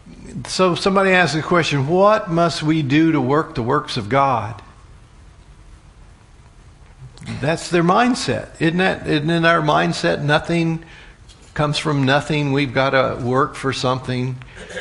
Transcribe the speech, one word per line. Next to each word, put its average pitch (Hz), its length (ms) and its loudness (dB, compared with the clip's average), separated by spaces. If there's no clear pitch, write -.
so 185 280 2
somebody 190 360 2
asks 175 240 2
the 156 60 -2
question, 147 460 0
"What 202 440 2
must 165 320 0
we 156 180 2
do 156 300 2
to 147 80 2
work 143 340 0
the 127 80 -4
works 135 360 -2
of 101 100 -6
God?" 120 540 0
That's 156 280 -4
their 170 140 2
mindset. 185 680 2
Isn't 165 160 0
that, 185 280 0
isn't 156 240 0
it 170 140 0
our 165 180 4
mindset? 160 600 0
Nothing 165 640 0
comes 151 240 -2
from 143 280 0
nothing. 143 480 0
We've 135 200 0
gotta 131 480 0
work 127 340 -2
for 135 180 -4
something. 127 640 -4